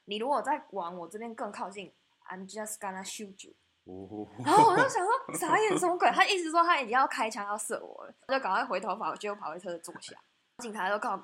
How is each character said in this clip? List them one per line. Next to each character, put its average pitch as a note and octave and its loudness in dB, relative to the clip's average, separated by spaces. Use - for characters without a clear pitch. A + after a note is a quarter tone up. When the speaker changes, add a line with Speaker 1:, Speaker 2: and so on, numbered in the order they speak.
Speaker 1:
你 G3+ -6
如 A3+ -2
果 C4+ 2
再 C#4+ -2
往 F3+ -6
我 E3+ -10
这 G#3+ -12
边 A#3 -10
更 A3+ -8
靠 G3+ -8
近， F#3+ -14
“I'm F#3+ -10
just G#3+ -8
gonna F#3+ -8
shoot G3 -14
you”。 - -20
Speaker 2:
哦。 G2 -10
Speaker 1:
然 C#4+ 0
后 G#4+ 10
我 F4+ 4
就 B4+ 6
想 G4 0
说， B4 0
傻 E4 2
眼， G#4 4
什 F4 2
么 E4+ 2
鬼？ F4 4
他 G4 4
意 G4+ 2
思 D#4+ -4
说 E4+ 4
他 E4+ 4
已 C4 -2
经 G3+ -6
要 C4 6
开 B3 -2
枪 G#3+ -6
要 G#3 -2
射 G#3+ -6
我 - -14
了， - -18
我 C4 0
就 C4+ 2
赶 F#3+ -2
快 A3+ 2
回 C4+ 0
头 G3+ -2
跑， E3+ -4
结 G#3 -4
果 G#3 -8
跑 D#3 -8
回 E3+ -10
车 F#3 -8
子 E3+ -6
坐 F3 -14
下。 - -16
警 A#3 -8
察 F#3+ -2
都 G#3 2
靠， G#3+ -2